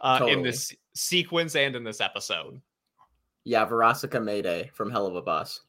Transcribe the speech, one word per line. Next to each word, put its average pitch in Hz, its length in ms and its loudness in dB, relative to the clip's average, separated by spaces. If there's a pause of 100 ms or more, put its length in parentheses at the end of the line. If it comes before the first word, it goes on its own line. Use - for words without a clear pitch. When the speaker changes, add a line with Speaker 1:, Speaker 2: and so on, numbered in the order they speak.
Speaker 1:
uh, 131 220 4
in 123 40 4
Speaker 2:
Totally. 131 240 4
Speaker 1:
this - 240 -6 (200)
sequence 170 600 0
and 139 220 2
in 120 80 -8
this 110 160 -6
episode. 95 600 -4 (840)
Speaker 2:
Yeah, 113 200 4
Veronica 113 560 2
Mayday 101 540 -2
from 107 160 -6
Hell 104 160 -2
of 90 80 -4
a 87 80 -6
Boss. - 460 -4